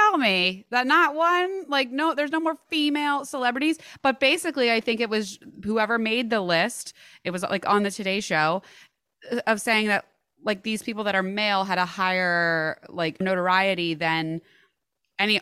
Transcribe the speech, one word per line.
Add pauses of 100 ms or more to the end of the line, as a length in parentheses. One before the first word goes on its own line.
tell
me
that
not
one,
like,
no,
there's
no
more (120)
female
celebrities?" (240)
But
basically,
I
think
it
was (240)
whoever
made
the
list, (300)
it
was,
like,
on
the
Today
Show, (680)
uh,
of
saying
that, (360)
like,
these
people
that
are
male
had
a
higher,
like,
notoriety
than (800)
any